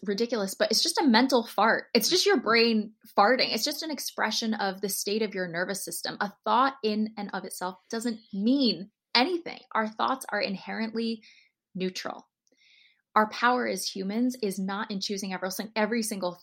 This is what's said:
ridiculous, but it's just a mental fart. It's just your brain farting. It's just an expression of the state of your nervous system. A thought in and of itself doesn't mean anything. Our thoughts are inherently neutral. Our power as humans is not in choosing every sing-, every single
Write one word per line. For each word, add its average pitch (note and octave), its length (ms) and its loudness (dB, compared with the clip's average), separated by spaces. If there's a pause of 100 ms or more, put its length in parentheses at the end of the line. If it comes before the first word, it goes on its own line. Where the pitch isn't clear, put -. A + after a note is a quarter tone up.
ridiculous, G3+ 500 -2
but - 180 2
it's G#3+ 120 4
just - 160 0
a E4 80 6
mental A#3+ 380 6
fart. G#3 480 2
It's A#3 160 -2
just F4+ 160 2
your G4 140 6
brain A3+ 540 2 (240)
farting. A3+ 360 4
It's A3 120 -2
just D4 180 -4
an D#4+ 80 -6
expression A3 600 -4
of F#3+ 280 -2
the G3+ 80 -4
state G#3 340 -2
of F#3+ 120 -4
your F#3 120 -2
nervous F3+ 360 -4
system. - 380 -8
A G3+ 100 -2 (140)
thought B3 380 2
in G#3+ 340 0
and G3+ 160 -8
of F#3+ 100 -6
itself F#3 340 -8 (120)
doesn't A3+ 300 -4 (140)
mean G#3+ 580 2 (240)
anything. E4+ 440 0 (140)
Our A3 140 2
thoughts A#3+ 420 -2
are G#3 120 0
inherently A3 800 -4 (520)
neutral. - 540 -6 (840)
Our G#3+ 160 4
power B3 360 0
as G3 200 -4
humans A3 560 -2
is G3 160 -2
not G3 320 -4
in G3 100 -4
choosing G3 320 -4
every F#3 160 -4
sing-, G#3 260 -8
every A3 280 2
single F#3 400 -4